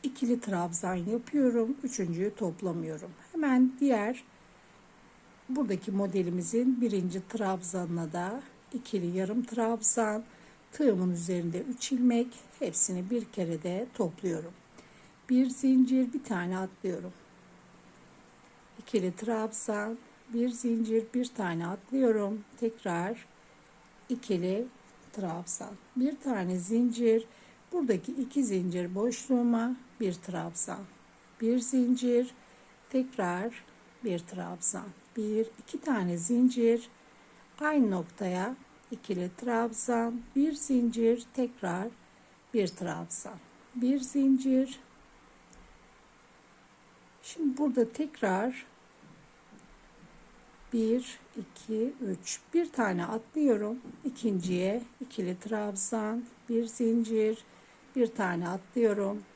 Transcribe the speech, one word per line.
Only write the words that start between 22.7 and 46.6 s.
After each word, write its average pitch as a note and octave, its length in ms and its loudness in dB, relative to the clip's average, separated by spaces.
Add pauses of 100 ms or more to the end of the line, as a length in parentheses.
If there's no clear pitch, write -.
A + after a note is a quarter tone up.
ikili G3+ 580 0 (460)
trabzan, F3+ 580 -6 (240)
bir C4+ 200 0
tane F#3 440 -2
zincir, A3+ 680 4 (460)
buradaki B3+ 400 0
iki C4+ 320 -2
zincir F3+ 520 -2
boşluğuma A#3+ 800 2 (240)
bir F#3+ 140 0
trabzan, E3+ 680 -6 (640)
bir A#3 180 4
zincir, B3 720 2 (560)
tekrar A3 760 -2 (400)
bir F3+ 160 -2
trabzan, F3 680 -6 (300)
bir, A3 300 0 (120)
iki - 220 -10
tane F#3+ 360 0
zincir, A#3 720 4 (680)
aynı D4 320 4
noktaya F#3 640 -2 (360)
ikili F3+ 460 -4
trabzan, A#3 840 0 (140)
bir D4 180 4
zincir, A#3 680 2 (100)
tekrar G3+ 540 -2 (680)
bir G#3 140 4
trabzan, F3 680 -6 (380)
bir B3+ 240 2
zincir. C4 800 2 (2500)